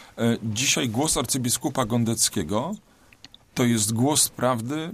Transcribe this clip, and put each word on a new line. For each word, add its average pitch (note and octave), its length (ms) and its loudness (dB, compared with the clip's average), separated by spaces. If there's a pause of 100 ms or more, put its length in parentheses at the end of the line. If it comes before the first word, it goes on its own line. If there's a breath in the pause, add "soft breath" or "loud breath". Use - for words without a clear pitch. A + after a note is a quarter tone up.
(180 loud breath)
E, A#2 200 2 (160)
dzisiaj C3+ 360 0
głos C#3+ 280 0
arcybiskupa B2+ 680 -2
Gondeckiego A2+ 840 0 (800 soft breath)
to B2+ 100 0
jest A2+ 300 2
głos C3 360 2
prawdy B2+ 640 -2